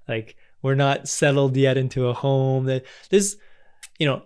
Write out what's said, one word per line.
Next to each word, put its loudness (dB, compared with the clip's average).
like, -8
we're 0
not 0
settled 0
yet 2
into -2
a 0
home." 0
That -4
this, 2
you 0
know, -2